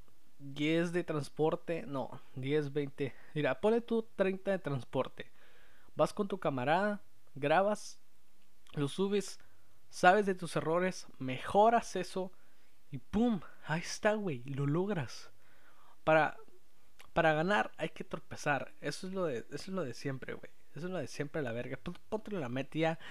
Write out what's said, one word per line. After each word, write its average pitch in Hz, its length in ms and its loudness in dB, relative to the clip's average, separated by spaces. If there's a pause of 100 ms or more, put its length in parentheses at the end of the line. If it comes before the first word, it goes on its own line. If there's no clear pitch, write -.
(380)
diez 151 540 2
de 175 120 2
transporte? 160 840 0
No, 143 340 -4 (140)
diez, 139 380 0
veinte. 139 420 -2 (200)
Mira, 143 260 2
ponle 226 220 6
tú 226 340 0
treinta 190 360 2
de 185 60 2
transporte. - 720 -2 (680)
Vas 156 160 4
con 202 160 -2
tu 190 120 -2
camarada, 165 640 2 (320)
grabas, 165 680 2 (720)
lo 143 160 0
subes, 196 500 0 (520)
sabes 196 360 8
de 196 80 2
tus 170 220 -4
errores, 170 500 0 (120)
mejoras 208 760 4
eso 185 380 -2 (580)
y 139 80 -6
¡pum! 220 420 2 (260)
Ahí 156 140 0
está, - 340 2
güey, 175 300 -2
lo 139 220 -2
logras. 170 640 0 (720)
Para, 156 340 6 (760)
para 160 200 6
ganar 190 440 4
hay - 140 -2
que - 120 -6
tropezar. - 800 -2
Eso 147 260 -4
es 185 60 -4
lo 190 120 0
de, 131 140 0
eso - 160 -8
es - 140 -6
lo 190 160 -2
de 123 100 -4
siempre, - 400 -6
güey. - 160 -8 (240)
Eso 151 120 -6
es 185 60 -4
lo 180 60 -2
de 131 80 -4
siempre, 147 360 -4
la 120 100 -2
verga. 123 240 -4
Pon-, - 220 -6 (100)
ponte 220 240 -4
la 156 160 -2
meta 135 280 -4
ya. 160 220 2 (120)